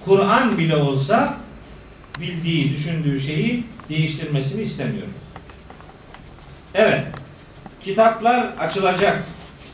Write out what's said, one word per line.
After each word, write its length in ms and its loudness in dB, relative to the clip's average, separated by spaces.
Kur'an 520 4
bile 180 2
olsa 640 2
bildiği, 520 0
düşündüğü 480 -2
şeyi 440 -2
değiştirmesini 720 -2
istemiyor. 460 -6
Evet. 300 4
Kitaplar 680 2
açılacak. 640 0